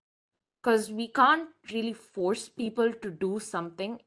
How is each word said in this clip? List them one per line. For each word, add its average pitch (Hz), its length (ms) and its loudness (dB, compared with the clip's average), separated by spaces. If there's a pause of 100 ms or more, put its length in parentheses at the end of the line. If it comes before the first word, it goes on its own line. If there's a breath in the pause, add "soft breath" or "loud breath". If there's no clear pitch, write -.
(600)
'cause 214 300 2
we 220 160 -6
can't 302 420 4 (220)
really 226 220 -4
force 196 560 -4
people 233 440 0
to 214 180 -10
do 190 280 -2
something. 185 680 -6